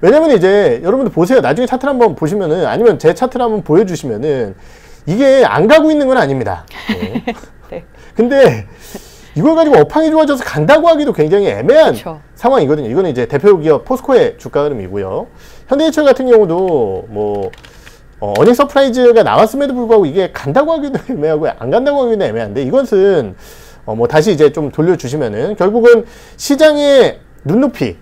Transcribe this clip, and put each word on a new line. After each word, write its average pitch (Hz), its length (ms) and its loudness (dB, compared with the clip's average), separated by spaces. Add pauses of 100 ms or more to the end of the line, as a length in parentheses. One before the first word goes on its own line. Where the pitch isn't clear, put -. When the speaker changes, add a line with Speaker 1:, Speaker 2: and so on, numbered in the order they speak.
Speaker 1:
왜냐면 302 300 4
이제 185 520 2
여러분들 214 300 -2
보세요. 185 260 2
나중에 160 260 -2
차트를 254 240 -4
한번 233 260 0
보시면은, 170 500 -4
아니면 170 340 0
제 240 140 2
차트를 247 300 -4
한번 214 200 -4
보여주시면은, 143 920 -4 (500)
이게 262 400 2
안 143 220 0
가고 311 220 4
있는 294 180 0
건 254 100 0
아닙니다. 127 480 -4 (240)
네. 95 340 -8 (240)
Speaker 2:
<laughs> - 220 -20
네. 170 140 -14 (320)
Speaker 1:
근데 240 520 2 (680)
이걸 269 200 2
가지고 302 220 4
업황이 302 340 2
좋아져서 294 320 0
간다고 302 460 2
하기도 294 240 0
굉장히 170 340 0
애매한 170 460 2
Speaker 2:
그쵸. 151 260 -12 (160)
Speaker 1:
상황이거든요. 151 540 0
이거는 175 200 -2
이제 120 180 -4
대표 190 300 2
기업 151 280 0
포스코의 247 520 0
주가 143 280 -4
흐름이고요. 101 600 -8 (420)
현대해철 302 340 0
같은 262 260 2
경우도 165 760 0
뭐, 104 420 -6 (680)
어, 104 180 -6
어닝 180 160 4
서프라이즈가 247 680 2
나왔음에도 220 500 0
불구하고 226 320 2
이게 170 260 -2
간다고 269 420 -2
하기도 277 340 -6
<laughs> - 40 -20
애매하고 156 360 -2 (100)
안 117 140 -8
간다고 269 320 0
하기도 226 200 -2
애매한데, 113 400 -4
이것은, 190 720 0 (500)
어, 110 100 -8
뭐, 117 120 -2
다시 156 240 2
이제 147 200 2
좀 147 180 -6
돌려주시면은 151 840 -4
결국은 226 500 4 (320)
시장의 285 840 2 (240)
눈높이 170 580 -2